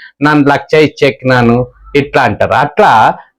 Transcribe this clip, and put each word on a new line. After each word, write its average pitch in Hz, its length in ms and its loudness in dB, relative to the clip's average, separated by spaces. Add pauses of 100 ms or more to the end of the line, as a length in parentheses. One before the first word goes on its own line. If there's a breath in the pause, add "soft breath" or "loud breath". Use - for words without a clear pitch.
(220 loud breath)
నన్ను 147 260 0
లక్ష 143 260 -2
ఇచ్చి 147 340 0
ఎక్కినాను 123 580 0 (300)
ఇట్లా 143 260 -2
అంటారు. 101 300 -2
అట్లా 135 600 2 (240 loud breath)